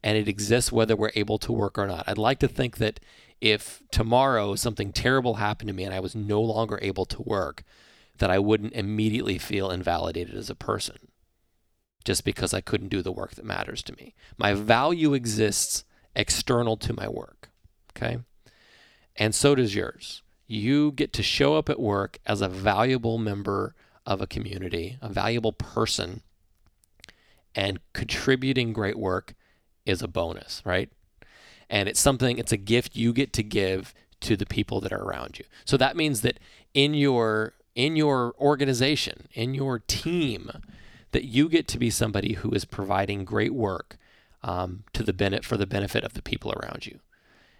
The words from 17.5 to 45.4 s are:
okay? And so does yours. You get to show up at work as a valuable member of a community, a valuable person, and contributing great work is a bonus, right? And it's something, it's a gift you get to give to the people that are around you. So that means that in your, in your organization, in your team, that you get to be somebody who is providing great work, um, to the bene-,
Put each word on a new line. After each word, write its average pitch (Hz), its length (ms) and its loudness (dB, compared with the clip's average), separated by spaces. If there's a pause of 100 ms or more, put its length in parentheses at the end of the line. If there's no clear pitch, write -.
okay? 120 260 -4 (960)
And 107 200 0
so 143 200 6
does 117 200 2
yours. - 480 -6 (240)
You 131 460 2
get 143 200 -2
to - 100 -2
show 143 340 4
up 151 120 0
at 151 100 -2
work 101 460 0
as 101 160 0
a 101 80 0
valuable 113 680 2
member 101 560 -2 (320)
of 101 160 -2
a - 40 -4
community, 92 760 -6
a 113 80 -10
valuable 110 420 0
person, 107 720 -4 (1300)
and 98 240 -2 (140)
contributing 127 800 0
great 107 260 -2
work 95 360 -4 (500)
is 92 160 0
a - 80 -6
bonus, - 560 -6
right? 92 260 -2 (760)
And 101 220 0
it's - 100 0
something, 127 380 2
it's - 140 -2
a 113 40 2
gift 113 400 0
you 117 160 2
get 131 220 0
to 113 80 0
give 98 500 -2 (280)
to - 140 2
the 101 120 -2
people 107 340 -2
that 95 120 -6
are 98 100 -6
around 90 360 -8
you. - 60 -16 (220)
So 135 100 2
that 131 200 4
means 151 260 0
that 123 180 0 (320)
in 143 220 4
your, 113 580 2 (220)
in 147 220 2
your 135 420 2
organization, 139 960 0
in 123 180 -2
your 135 280 -2
team, 147 720 -2 (600)
that - 120 0
you 135 240 4
get 165 200 4
to 117 100 -6
be 120 120 2
somebody 107 440 0
who 92 180 -4
is 95 120 0
providing 98 600 -2
great 107 300 0
work, 98 420 -2 (460)
um, 90 420 -4 (100)
to - 80 0
the 104 100 0
bene-, 98 300 0